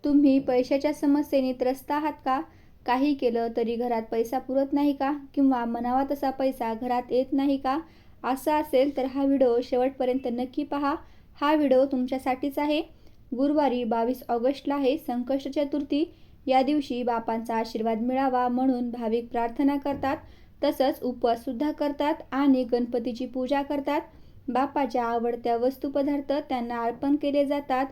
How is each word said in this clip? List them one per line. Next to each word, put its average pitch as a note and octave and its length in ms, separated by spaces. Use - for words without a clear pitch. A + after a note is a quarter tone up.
तुम्ही C#4+ 340
पैशाच्या C4+ 560
समस्येने C#4+ 580
त्रस्त B3+ 380
आहात D4 220
का? C4 160
काही C4+ 280
केलं A#3 420
तरी A#3 200
घरात A#3 260
पैसा A#3 360
पुरत C4+ 340
नाही C#4+ 200
का? C#4 200
किंवा C4+ 300
मनावा B3 460
तसा C#4 200
पैसा C4 440
घरात B3 360
येत B3+ 220
नाही C#4 240
का? C4+ 220
असं C4+ 280
असेल D4 440
तर C4 80
हा C4+ 200
व्हिडिओ C4 380
शेवटपर्यंत B3+ 680
नक्की B3+ 320
पहा. C#4+ 300
हा D4 140
व्हिडिओ C#4 300
तुमच्यासाठीच C4+ 760
आहे. D4 220
गुरुवारी C4+ 480
बावीस A#3 440
ऑगस्टला C4 460
आहे C#4 240
संकष्ट C4 500
चतुर्थी. C#4+ 680
या C4 160
दिवशी C#4 400
बापांचा A#3 540
आशीर्वाद A3+ 440
मिळावा B3+ 480
म्हणून B3 420
भाविक A#3 400
प्रार्थना B3 460
करतात, C#4 400
तसंच D4 380
उपवास A#3+ 420
सुद्धा C#4 280
करतात D4 420
आणि C4 320
गणपतीची A#3+ 640
पूजा C4 360
करतात. C#4+ 380
बापाच्या C4 560
आवडत्या A#3 520
वस्तुपदार्थ C#4 760
त्यांना A#3+ 500
अर्पण A#3+ 340
केले C#4+ 280
जातात. C#4 480